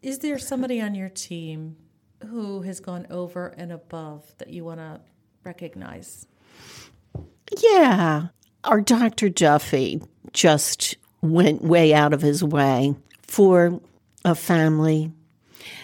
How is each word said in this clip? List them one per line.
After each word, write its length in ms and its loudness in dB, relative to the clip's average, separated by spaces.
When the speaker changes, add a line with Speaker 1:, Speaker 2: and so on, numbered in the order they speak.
Speaker 1:
Is 180 -10
there 200 -8
somebody 400 -6
on 160 -6
your 140 -10
team 680 -14
who 360 -10
has 180 -12
gone 300 -14
over 380 -10
and 260 -16
above 640 -18
that 120 -20
you 140 -14
want 160 -14
to 220 -18
recognize? 840 -18
Speaker 2:
Yeah. 680 4
Our 180 2
Doctor 460 0
Duffy 720 0
just 640 0
went 420 2
way 300 6
out 200 4
of 80 0
his 220 0
way 520 0
for 580 4
a 120 2
family 760 0